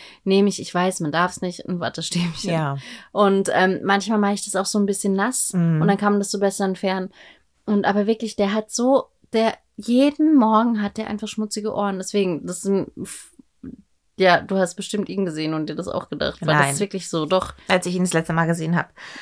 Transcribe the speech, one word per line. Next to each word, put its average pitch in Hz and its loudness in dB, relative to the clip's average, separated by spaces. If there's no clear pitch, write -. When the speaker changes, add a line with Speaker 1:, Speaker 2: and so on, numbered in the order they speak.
Speaker 1:
nehme 196 6
ich, 190 -2
ich - -10
weiß, 180 0
man 151 -2
darf's 180 0
nicht, 180 -6
ein 175 -4
Wattestäbchen. 170 -4
Speaker 2:
Ja. 151 0
Speaker 1:
Und, 196 2
ähm, 185 2
manchmal 196 2
mache 202 2
ich 196 -6
das - -6
auch 190 -2
so - -2
ein 202 2
bisschen 196 0
nass 208 -2
Speaker 2:
Mhm. 165 2
Speaker 1:
und 165 4
dann 196 4
kann 208 2
man 202 2
das 196 -4
so 208 -4
besser 196 0
entfernen. 190 -2
Und 208 2
aber 202 2
wirklich, 220 -2
der 202 0
hat 220 -4
so, 254 2
der, 220 2
jeden 285 4
Morgen 220 4
hat 202 -4
der 220 -8
einfach 208 -6
schmutzige 214 -6
Ohren. 196 -2
Deswegen, 185 -2
das 180 -8
sind, 196 0
ja, 180 6
du - -4
hast 185 0
bestimmt 202 -6
ihn 196 -2
gesehen 156 -4
und 156 -4
dir 156 -8
das 180 -8
auch - -6
gedacht. - -6
Weil 156 -4
das 151 4
Speaker 2:
Nein. 139 -2
Speaker 1:
ist 151 -4
wirklich 196 -4
so, 160 -2
doch. 185 0
Speaker 2:
Als 180 2
ich 180 -2
ihn 180 0
das 180 0
letzte 165 0
Mal 165 2
gesehen 165 0
hab, - 0